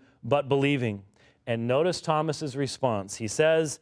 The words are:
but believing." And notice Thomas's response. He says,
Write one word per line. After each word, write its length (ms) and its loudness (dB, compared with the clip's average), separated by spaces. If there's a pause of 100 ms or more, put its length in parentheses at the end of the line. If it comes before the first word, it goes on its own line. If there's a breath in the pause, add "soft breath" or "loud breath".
(220 soft breath)
but 260 0
believing." 540 2 (440 soft breath)
And 200 -2
notice 340 2
Thomas's 560 -2
response. 600 -2
He 120 -6
says, 540 2